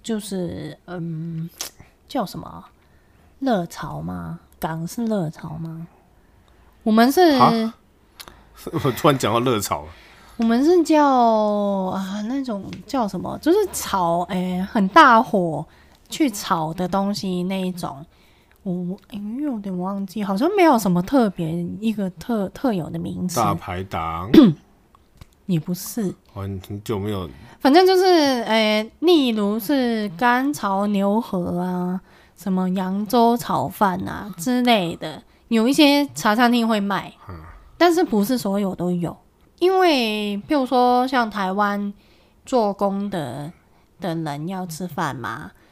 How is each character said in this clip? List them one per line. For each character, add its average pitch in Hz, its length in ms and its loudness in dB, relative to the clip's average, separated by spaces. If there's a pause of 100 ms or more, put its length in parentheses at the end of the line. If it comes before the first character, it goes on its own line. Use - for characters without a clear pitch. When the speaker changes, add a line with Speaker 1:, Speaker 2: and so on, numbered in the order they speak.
Speaker 1:
就 226 160 -6
是， 185 680 -8
嗯， 165 640 -8 (580)
叫 247 180 -4
什 - 140 -12
么？ - 240 -16 (760)
热 220 260 0
炒 - 360 -12
吗？ 170 380 -8 (180)
港 160 300 -6
式 233 180 -6
热 202 240 -2
炒 160 280 -14
吗？ 165 280 -10 (1000)
我 220 80 2
们 226 180 6
是 359 120 4 (180)
Speaker 2:
啊？ 226 340 4 (460)
<laughs> - 640 -10
我 139 80 2
突 117 160 0
然 143 100 4
讲 110 160 0
到 117 60 4
热 123 180 2
炒 82 260 -4
了。 78 40 -16 (480)
Speaker 1:
我 233 80 -2
们 233 220 2
是 349 180 6
叫， 302 220 4
啊， 208 1200 0
那 269 160 -4
种 202 260 -8 (160)
叫 247 220 -2
什 185 100 -6
么？ - 240 -8
就 311 120 2
是 403 40 4 (140)
炒， 170 520 0
哎， 180 460 -2
很 202 200 2
大 254 320 10
火 165 440 0 (440)
去 302 200 0
炒 165 440 -2
的 180 120 -4
东 196 280 0
西 180 300 -4
那 190 180 -2
一 185 100 -2
种。 170 340 -8 (580)
我， 180 340 -4 (120)
哎， 202 120 -10 (200)
有 277 180 -4
点 196 180 -8
忘 196 280 -6
记， 214 160 -8
好 196 140 -2
像 262 220 2
没 370 60 6
有 302 140 6
什 202 140 0
么 175 100 2
特 233 280 2
别， 165 240 -4 (260)
一 220 140 -2
个 202 180 -4
特， 202 380 -4
特 - 240 -4
有 165 160 -4
的 170 100 -8
名 170 280 -6
词。 170 100 -4
Speaker 2:
大 104 180 0
排 92 280 -8
档。 85 480 -6
Speaker 1:
<clears throat> 190 300 6 (840)
也 175 140 0
不 180 140 -6
是。 190 400 -6 (200)
Speaker 2:
哦， 98 140 -8
你 98 200 -8
很 101 160 -10
久 110 140 -4
没 101 140 -4
有。 92 180 -6 (300)
Speaker 1:
反 262 140 4
正 370 120 8
就 370 100 4
是， 370 80 2 (400)
诶， 214 560 0
例 302 300 4
如 214 300 0
是 233 580 0
干 247 360 2
炒 202 340 -2
牛 202 320 2
河 175 400 -4
啊， 180 400 -4 (360)
什 - 160 -6
么 185 200 0
扬 190 360 -4
州 233 300 4
炒 151 300 -4
饭 190 400 0
啊 185 300 -12
之 247 240 -2
类 214 340 2
的， - 260 -12 (260)
有 226 200 2
一 277 60 2
些 285 320 4 (100)
茶 214 200 0
餐 240 160 4
厅 233 160 2
会 220 120 0
卖， 202 340 -4 (160)
Speaker 2:
嗯。 90 60 -14 (420)
Speaker 1:
但 339 160 6
是 339 100 4
不 208 200 2
是 247 140 0
所 202 220 -2
有 190 140 -2
都 180 180 -2
有。 175 260 -4 (420)
因 370 200 4
为， 214 680 0
譬 302 100 2
如 262 80 2
说 247 420 4
像 247 220 0
台 196 220 -2
湾 202 420 -2 (520)
做 214 280 2
工 202 360 -2
的， 147 420 -8 (480)
的 165 160 -4
人 156 320 -6
要 185 180 -6
吃 175 220 -10
饭 147 280 -4
嘛， 117 360 -10 (200)